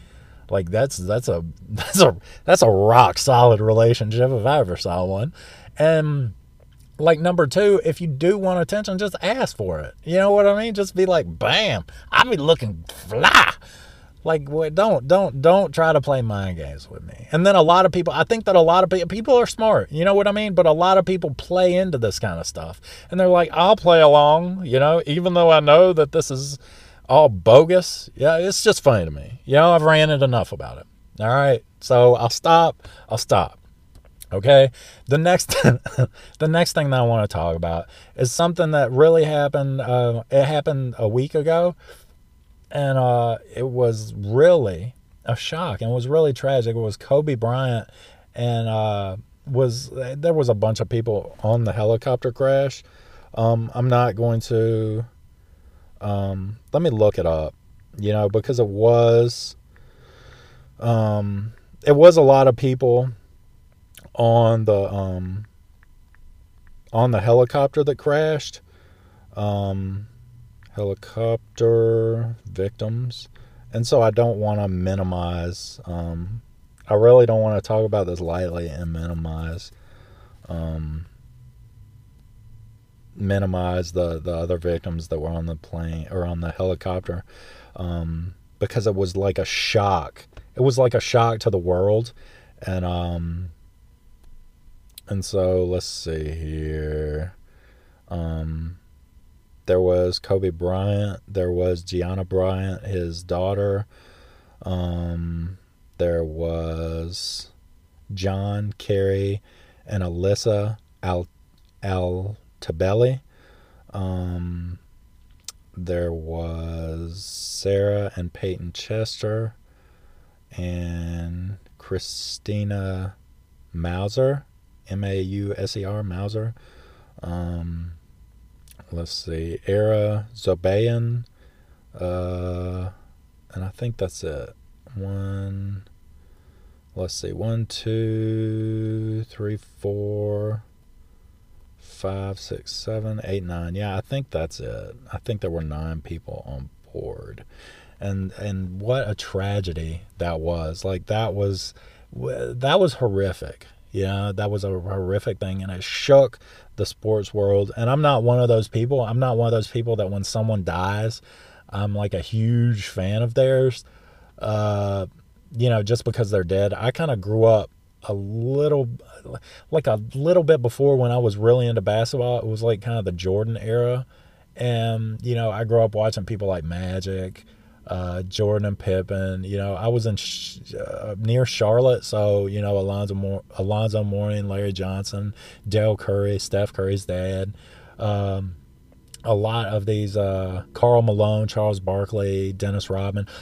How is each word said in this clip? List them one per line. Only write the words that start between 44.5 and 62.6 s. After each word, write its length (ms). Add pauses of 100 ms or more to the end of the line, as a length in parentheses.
a 100
shock 460
and 100
was 160
really 260
tragic. 420
It 40
was 180
Kobe 380
Bryant, 540 (460)
and, 320
uh, 500 (300)
was, 420
there 440
was 160
a 40
bunch 260
of 80
people 540
on 220
the 100
helicopter 580
crash. 520 (500)
Um, 400
I'm 140
not 280
going 260
to, 640 (920)
um, 580 (140)
let 120
me 80
look 260
it 80
up, 300 (420)
you 160
know, 160
because 300
it 80
was, 880 (1200)
um, 760 (320)
it 100
was 220
a 40
lot 260
of 80
people 540 (1040)